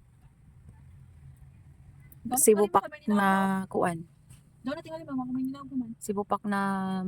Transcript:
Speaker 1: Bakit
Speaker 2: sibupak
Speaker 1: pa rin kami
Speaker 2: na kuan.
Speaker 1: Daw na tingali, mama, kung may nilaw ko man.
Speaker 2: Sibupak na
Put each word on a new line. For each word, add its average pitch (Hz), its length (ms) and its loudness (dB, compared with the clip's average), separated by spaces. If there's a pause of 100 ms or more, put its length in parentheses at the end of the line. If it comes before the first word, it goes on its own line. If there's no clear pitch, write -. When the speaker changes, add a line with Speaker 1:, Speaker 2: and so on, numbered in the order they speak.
(2250)
Speaker 1:
Bakit - 160 2
Speaker 2:
sibupak 202 480 6
Speaker 1:
pa - 0 -
rin - 160 -10
kami 208 80 4
Speaker 2:
na 196 120 4 (440)
kuan. 170 320 0 (560)
Speaker 1:
Daw 277 160 -6
na 330 80 -10
tingali, 320 240 -12
mama, 262 160 -4
kung 254 160 -8
may 262 80 -2
nilaw 277 160 -10
ko 277 160 -12
man. 233 160 -6
Speaker 2:
Sibupak 202 480 -4
na 202 160 0 (480)